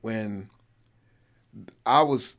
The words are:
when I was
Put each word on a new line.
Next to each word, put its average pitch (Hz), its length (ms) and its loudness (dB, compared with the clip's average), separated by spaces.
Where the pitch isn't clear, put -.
when 107 480 -8
I 135 160 6
was 139 360 -2